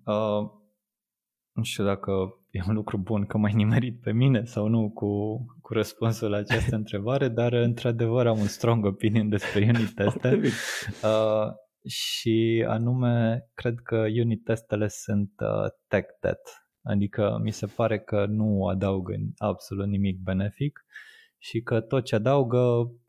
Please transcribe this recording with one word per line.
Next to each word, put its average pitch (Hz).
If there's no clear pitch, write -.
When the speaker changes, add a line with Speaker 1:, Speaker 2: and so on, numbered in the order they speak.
Speaker 1:
Uh, 104
nu 117
știu 110
dacă 98
e 95
un 110
lucru 107
bun 98
că -
m-ai 104
nimerit 113
pe 113
mine 120
sau 107
nu 110
cu, 104
cu -
răspunsul 110
la 104
această 113
<laughs> -
întrebare, 120
dar 120
într-adevăr 120
am 110
un 101
strong 113
opinion 107
despre 104
unit 113
Speaker 2:
Foarte 101
Speaker 1:
teste. 127
Speaker 2:
bine. 170
Speaker 1:
Uh, 107
și 113
anume, 120
cred 120
că 113
unit 113
testele 107
sunt, 101
uh, 52
tech 98
debt. -
Adică 104
mi 107
se -
pare 110
că 101
nu 104
adaugă 95
absolut 101
nimic 98
benefic 95
și -
că 117
tot 131
ce -
adaugă 120